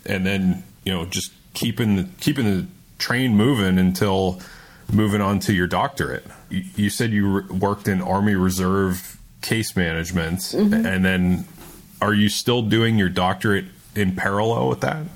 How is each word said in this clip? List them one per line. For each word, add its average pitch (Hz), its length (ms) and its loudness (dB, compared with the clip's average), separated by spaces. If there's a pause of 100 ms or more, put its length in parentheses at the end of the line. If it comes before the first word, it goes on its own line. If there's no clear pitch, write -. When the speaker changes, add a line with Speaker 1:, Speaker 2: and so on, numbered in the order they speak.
Speaker 1:
and 95 180 -2
then, 95 380 0 (220)
you 95 80 -4
know, 85 140 -4
just - 260 -8 (220)
keeping 110 420 0
the, 92 120 0 (120)
keeping 139 240 0
the 95 220 0 (320)
train 123 380 2
moving 101 420 4
until 92 600 2 (520)
moving 104 280 2
on 98 200 2
to 110 120 0
your 90 140 2
doctorate. 90 580 -2 (260)
You, 92 120 -4 (140)
you 104 140 2
said 117 200 -2
you 101 180 2 (120)
re-, 92 180 -6
worked 101 300 -2
in 95 120 2
Army 98 360 0
Reserve 92 840 0 (220)
case - 340 -2
management, 82 640 -2
Speaker 2:
Mm-hmm. 208 480 0
Speaker 1:
and 92 180 0
then 90 440 2 (520)
are 104 140 0
you 104 140 4
still 120 340 0
doing 113 360 2
your 95 100 4
doctorate 95 560 0 (320)
in 95 180 0
parallel 107 540 0
with 127 140 -4
that? 156 220 -4 (120)